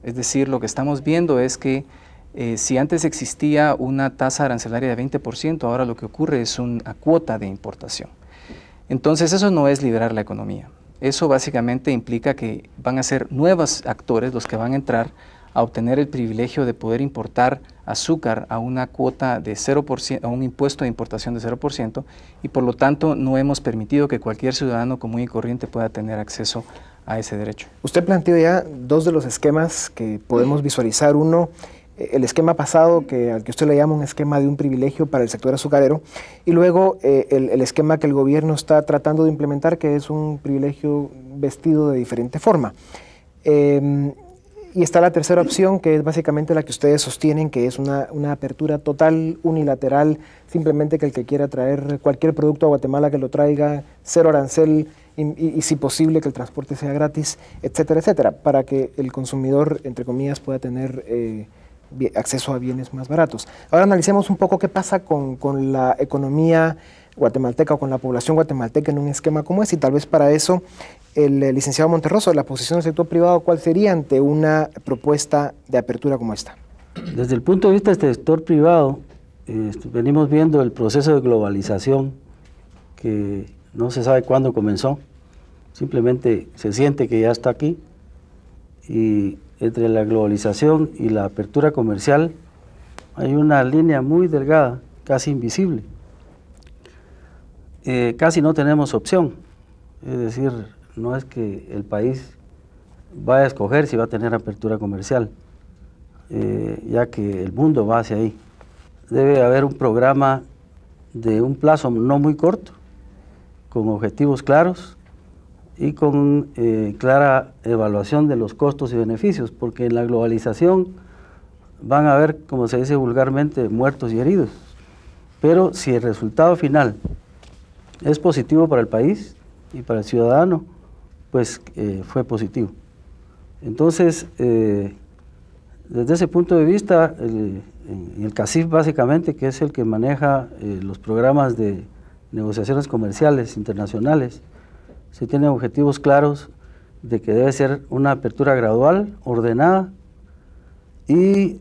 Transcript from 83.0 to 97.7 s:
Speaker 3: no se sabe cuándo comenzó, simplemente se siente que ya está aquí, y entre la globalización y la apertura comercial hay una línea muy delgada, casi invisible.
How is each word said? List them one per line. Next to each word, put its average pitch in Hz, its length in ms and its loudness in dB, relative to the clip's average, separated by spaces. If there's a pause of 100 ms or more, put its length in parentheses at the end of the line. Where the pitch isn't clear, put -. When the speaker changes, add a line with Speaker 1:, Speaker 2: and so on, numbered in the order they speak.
Speaker 3:
no 117 180 -4
se 123 120 -4
sabe 131 180 4
cuándo 131 320 0
comenzó, 110 460 -2 (720)
simplemente 123 840 -2
se 104 200 -6
siente 135 340 0
que 117 100 0
ya 113 120 2
está 117 180 -2
aquí, 151 300 -2 (1080)
y 104 520 0 (200)
entre 117 300 0
la 110 160 2
globalización 110 920 2
y 113 100 -2
la 104 160 0
apertura 147 460 0
comercial 143 640 0 (800)
hay 135 200 -2
una 147 300 4
línea 151 380 2
muy 165 260 2
delgada, 139 540 2 (220)
casi - 260 0
invisible. 131 520 -2 (2000)